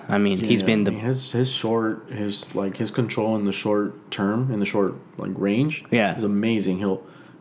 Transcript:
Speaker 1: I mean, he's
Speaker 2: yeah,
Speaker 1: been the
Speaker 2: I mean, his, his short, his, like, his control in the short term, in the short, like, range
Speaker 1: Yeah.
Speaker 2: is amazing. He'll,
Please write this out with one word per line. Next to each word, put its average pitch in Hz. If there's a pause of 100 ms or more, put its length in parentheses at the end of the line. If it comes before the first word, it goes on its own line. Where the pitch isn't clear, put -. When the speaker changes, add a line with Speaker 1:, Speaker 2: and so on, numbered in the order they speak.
Speaker 1:
I 101
mean, 101
he's 107
Speaker 2:
yeah, 92
Speaker 1:
been 107
the 98
Speaker 2:
I -
mean, 107
his, 127
his 127
short, 113
his, 104
like, 98
his 110
control 110
in 101
the 98
short -
term, 113
in 104
the 101
short, 98 (220)
like, 95
range 123
Speaker 1:
Yeah. 101
Speaker 2:
is 113
amazing. 104
He'll, 98 (400)